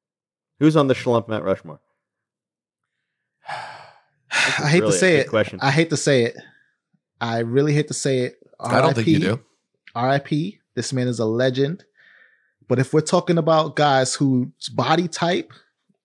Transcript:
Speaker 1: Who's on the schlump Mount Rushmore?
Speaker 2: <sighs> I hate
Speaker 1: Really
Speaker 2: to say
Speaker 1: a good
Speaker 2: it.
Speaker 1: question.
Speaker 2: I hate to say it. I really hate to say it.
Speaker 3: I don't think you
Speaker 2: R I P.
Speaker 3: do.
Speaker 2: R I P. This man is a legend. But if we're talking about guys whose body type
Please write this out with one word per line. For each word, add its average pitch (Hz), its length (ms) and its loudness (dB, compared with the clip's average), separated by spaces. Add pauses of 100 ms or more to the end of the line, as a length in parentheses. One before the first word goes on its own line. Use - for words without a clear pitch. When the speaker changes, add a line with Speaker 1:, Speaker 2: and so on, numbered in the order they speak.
(600)
Speaker 1:
Who's 151 180 4
on 143 100 4
the 127 80 2
schlump 117 320 0
Mount 110 160 -6
Rushmore? 87 420 -6
Speaker 2:
<sighs> - 1600 -20 (840)
I - 380 -2
hate 175 120 4
Speaker 1:
Really 214 120 0
Speaker 2:
to 185 40 0
say 180 180 2
Speaker 1:
a - 40 4
good 127 60 0
Speaker 2:
it. - 40 -10
Speaker 1:
question. 107 320 -2
Speaker 2:
I 135 100 2
hate 160 180 0
to 151 80 0
say 135 260 2
it. 120 140 -4 (840)
I 117 180 -4
really 135 340 0
hate 151 160 0
to 147 40 -8
say 131 260 -2
it. 123 180 -6 (220)
Speaker 3:
I - 220 0
don't 156 120 2
think 113 140 -2
you 104 80 6
Speaker 2:
R 98 40 2
I - 0 -
P. 104 180 0
Speaker 3:
do. - 60 -20 (520)
Speaker 2:
R 120 140 -2
I 139 100 0
P. 156 400 -6 (160)
This 123 180 -4
man 127 140 -2
is 120 120 -4
a 113 60 0
legend. 131 580 -2 (840)
But 123 120 2
if 131 140 -2
we're 156 80 4
talking 175 360 0
about 160 380 2
guys 135 400 2
whose 131 560 -2
body 147 360 0
type - 440 -4 (540)